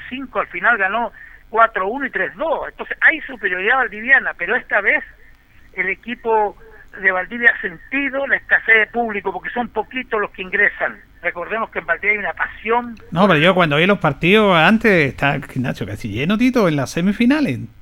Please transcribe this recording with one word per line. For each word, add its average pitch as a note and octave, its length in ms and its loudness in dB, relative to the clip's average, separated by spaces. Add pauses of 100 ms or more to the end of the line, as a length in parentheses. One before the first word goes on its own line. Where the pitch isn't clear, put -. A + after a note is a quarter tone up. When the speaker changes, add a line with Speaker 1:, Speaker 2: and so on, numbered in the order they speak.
Speaker 1:
cinco B3+ 320 -8
al - 100 -2
final G#3 280 0
ganó G3+ 340 -2 (380)
cuatro A3 380 2
uno C4+ 200 -6
y - 20 -6
tres E3 260 -6
dos. A3 320 -4
Entonces A#3 320 -12
hay D4 220 0
superioridad G3+ 540 -2
valdiviana, A3 600 0
pero F3+ 200 -4
esta A#3 260 -2
vez C4+ 220 0 (720)
el F#3 140 -4
equipo G#3+ 680 -2 (420)
de F#3+ 120 0
Valdivia A#3 440 0
ha - 60 -10
sentido C4+ 640 -4
la G#3+ 120 0
escasez G#3+ 380 0
de G#3+ 120 2
público G3+ 440 -4
porque F3+ 200 -10
son A#3+ 180 -4
poquitos A#3 500 -6
los G3 120 -4
que G3 100 -14
ingresan. F3+ 560 -2 (240)
Recordemos F3 480 -6
que - 80 -8
en E3+ 80 -8
Valdivia E3+ 280 -2
hay G#3+ 40 -2
una F#3 160 -6
pasión. A#3 600 -4 (160)
Speaker 2:
No, F3+ 160 4
pero E3+ 120 6
yo F3+ 140 6
cuando E3 240 2
vi E3 80 4
los G3+ 140 4
partidos F3+ 580 4
antes F3+ 520 4
estaba C#3+ 260 0
el C#3 100 -6
gimnasio C3 400 -4
casi G2+ 240 -8
lleno, D3+ 300 0
Tito, B3 280 4
en D#3 80 2
las C3 140 -2
semifinales. G#3 720 2 (220)